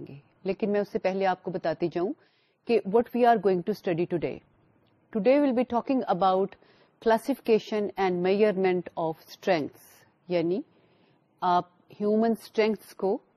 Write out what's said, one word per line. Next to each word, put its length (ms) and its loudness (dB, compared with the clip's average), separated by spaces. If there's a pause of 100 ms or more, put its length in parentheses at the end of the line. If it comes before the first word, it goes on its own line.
گے، 80 -18 (280)
لیکن 280 -2
میں 80 2
اس 120 -2
سے 80 -4
پہلے 260 -2
آپ 180 -2
کو 80 -8
بتاتی 360 -4
جاؤں 260 -4 (540)
کہ 200 2
what 300 0
we 80 2
are 220 4
going 100 2
to 320 -4
study 240 0
today۔ 240 -4 (800)
Today 200 4
we'll 180 2
be 80 0 (120)
talking 260 0 (140)
about 300 2 (640)
classification 800 0 (140)
and 260 0
measurement 800 0
of 40 -2
strengths، 960 -6 (240)
یعنی 340 0 (800)
آپ 280 0 (220)
ہیومن 400 0
اسٹرینگس 640 -2
کو، 220 -2 (200)